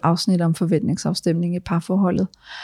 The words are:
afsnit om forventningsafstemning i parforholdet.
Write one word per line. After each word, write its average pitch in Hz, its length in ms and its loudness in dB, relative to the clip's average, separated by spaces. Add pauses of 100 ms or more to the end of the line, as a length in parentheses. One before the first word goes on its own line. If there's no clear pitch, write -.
afsnit 170 380 2
om 165 140 2
forventningsafstemning 170 1000 0
i 175 40 -4
parforholdet. 185 680 0 (360)